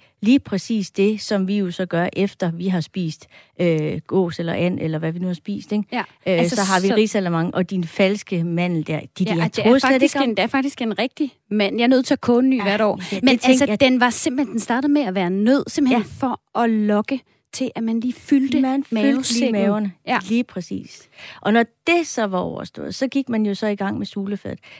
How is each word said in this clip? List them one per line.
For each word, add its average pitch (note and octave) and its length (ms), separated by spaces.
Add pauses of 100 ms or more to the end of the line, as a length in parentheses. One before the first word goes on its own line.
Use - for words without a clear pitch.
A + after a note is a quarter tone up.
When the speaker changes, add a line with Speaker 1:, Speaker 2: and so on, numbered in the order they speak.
(220)
Speaker 1:
lige B3 180
præcis G3+ 520
det, G3+ 300
som G3 260
vi G#3 100
jo F#3 140
så F3+ 140
gør, F3 280
efter F#3 380
vi F3 160
har F#3 140
spist, - 460 (340)
øh, D#3+ 460
gås F3 320
eller E3+ 140
and, F3+ 260
eller D#3+ 200
hvad D#3+ 120
vi F3 80
nu F3+ 80
har F3+ 60
spist, - 380
ikke? G#3 200
Speaker 2:
Ja, B3 80
Speaker 1:
Øh, G3 40 (220)
Speaker 2:
altså, F3 300
Speaker 1:
så G#3 60
har F#3+ 200
vi F#3+ 60
Speaker 2:
så F#3+ 80
Speaker 1:
risalamande F#3 580
og F3+ 160
din F#3 140
falske F#3+ 600
mandel E3+ 440
der. D#3 120 (200)
De F#3 40
Speaker 2:
Ja, - 120
Speaker 1:
der E3 120
Speaker 2:
det - 120
er G#3 40
Speaker 1:
troede B3 160
slet C4 120
Speaker 2:
faktisk C4+ 240
Speaker 1:
ikke C#4 80
om B3+ 60
Speaker 2:
en, G#3+ 80
det F#3 60
er - 40
faktisk C4+ 340
en A3 180
rigtig B3+ 320 (200)
mand. G3+ 260
Jeg A#3 60
er A#3 40
nødt B3+ 180
til - 80
at - 80
koge A#3+ 220
en C4 60
ny C4 80
Speaker 1:
Ja, G#3+ 60
Speaker 2:
hvert G3+ 180
år. G#3 180 (120)
Speaker 1:
ja, G3+ 40
det F#3+ 80
Speaker 2:
Men B3+ 60
Speaker 1:
tænker B3 180
Speaker 2:
altså, C4 200
Speaker 1:
jeg. G#3+ 120
Speaker 2:
den B3+ 200
var B3 100
simpelthen, B3+ 420
den A3+ 80
startede C4 340
med D4 80
at F#3+ 140
være F#3 140
nød, G#3+ 380
simpelthen B3+ 340
Speaker 1:
Ja. - 260
Speaker 2:
for - 320
at A#3 100
lokke G#3+ 500 (340)
til, B3+ 220
at A#3 80
man A3+ 160
lige B3 140
fyldte C4+ 480
Speaker 1:
Man C4+ 220
fyldte A3 200
lige C#4 100
Speaker 2:
mavesækken. A#3+ 380
Speaker 1:
maverne. G3+ 400 (160)
Speaker 2:
Ja. A#3+ 200
Speaker 1:
Lige A#3 160
præcis. - 640 (320)
Og G#3 120
når A#3 100 (240)
det E4+ 200
så - 160
var F#3+ 160
overstået, - 560
så C4+ 120
gik C4+ 220
man A3 160
jo G3+ 100
så G#3+ 120
i G#3 80
gang G3+ 220
med G3+ 80
sulefadet. G3 540 (200)